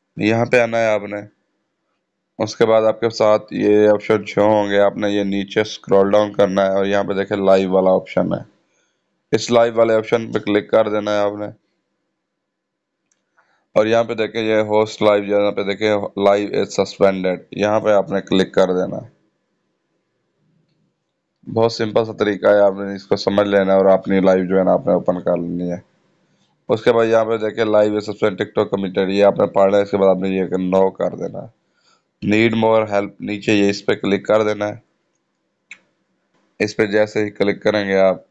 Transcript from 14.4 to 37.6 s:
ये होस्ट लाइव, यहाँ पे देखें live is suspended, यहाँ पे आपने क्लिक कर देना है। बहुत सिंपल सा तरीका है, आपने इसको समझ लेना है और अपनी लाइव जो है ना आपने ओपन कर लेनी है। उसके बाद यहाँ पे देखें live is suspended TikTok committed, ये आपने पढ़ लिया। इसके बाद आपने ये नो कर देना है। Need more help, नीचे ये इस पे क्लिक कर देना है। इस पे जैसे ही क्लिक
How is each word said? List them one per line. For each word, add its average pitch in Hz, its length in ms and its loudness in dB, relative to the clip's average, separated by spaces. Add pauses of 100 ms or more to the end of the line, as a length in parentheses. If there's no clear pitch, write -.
ये 110 180 0
होस्ट 107 420 -2
लाइव, 104 220 4
यहाँ 101 280 0
पे 101 120 -6
देखें 104 320 -2 (280)
live 101 300 2
is 101 260 -4
suspended, 95 580 0 (200)
यहाँ 104 220 0
पे 104 120 0
आपने 95 300 0
क्लिक 95 320 -2
कर 95 120 4
देना 92 300 -2
है। - 160 -14 (2500)
बहुत 113 240 0
सिंपल 113 300 -2
सा 110 100 -8
तरीका 101 360 0
है, 101 120 6
आपने 98 340 0
इसको 98 200 -4
समझ 98 320 0
लेना 98 260 2
है 95 60 4
और 95 80 4
अपनी 95 340 2
लाइव 92 240 2
जो 95 120 0
है 95 60 2
ना 90 100 2
आपने 90 200 0
ओपन 95 200 -2
कर 87 260 -2
लेनी 87 300 -6
है। 92 140 -10 (840)
उसके 113 220 0
बाद 113 160 2
यहाँ 113 180 2
पे 113 120 -4
देखें 107 260 -4
live 107 280 2
is 104 180 -4
suspended 101 280 -4
TikTok 104 380 -4
committed, 95 340 -4
ये 98 120 0
आपने 101 260 2
पढ़ 98 240 2
लिया। 101 100 4
इसके 101 160 -4
बाद 98 120 4
आपने 92 200 -2
ये 95 140 -2
नो 92 460 0
कर 90 260 -6
देना 90 280 -10
है। - 140 -20 (680)
Need 110 280 2
more 110 360 0
help, 101 200 -2 (120)
नीचे 104 320 -4
ये 101 160 2
इस 101 120 -6
पे 107 140 -2
क्लिक 98 300 -4
कर 110 180 2
देना 104 220 -4
है। 107 180 -10 (1800)
इस 104 120 -4
पे 110 140 0
जैसे 107 360 0
ही 104 60 -4
क्लिक 101 320 -4